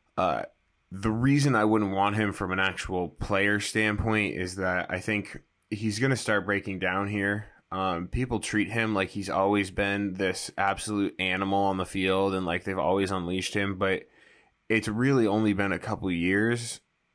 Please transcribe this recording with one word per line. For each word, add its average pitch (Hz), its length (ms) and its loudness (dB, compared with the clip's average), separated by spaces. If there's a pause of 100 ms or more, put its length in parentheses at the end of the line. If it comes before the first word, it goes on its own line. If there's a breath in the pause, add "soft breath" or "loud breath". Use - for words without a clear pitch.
(180)
Uh, 78 240 2 (500)
the 98 200 -2
reason 131 440 4
I 107 100 4
wouldn't 107 280 4
want 98 220 2
him 104 180 2
from 98 180 -4
an 92 80 -2
actual 92 500 -2
player 101 500 0
standpoint 107 760 0
is 90 200 -6
that 92 340 -2
I 92 100 -2
think 104 380 -4 (320)
he's 104 300 -2
gonna 135 180 2
start 104 280 0
breaking 98 340 -2
down 92 280 -2
here. 101 400 -2 (240 loud breath)
Um, 92 360 -2
people 120 320 -4
treat 104 300 -2
him 110 240 -2
like 95 160 0
he's 98 200 -8
always 98 420 2
been 101 440 -2
this 95 420 -2
absolute 98 600 0
animal 95 440 0
on 98 140 2
the 92 80 -2
field 95 500 0
and 92 100 -2
like 90 180 -2
they've 95 140 -4
always 92 320 2
unleashed 92 460 -4
him, 101 220 -2
but 95 260 0 (640 soft breath)
it's 110 180 2
really 120 380 2
only 107 280 2
been 98 180 0
a 87 80 -2
couple 98 320 -4
years 104 720 0 (340)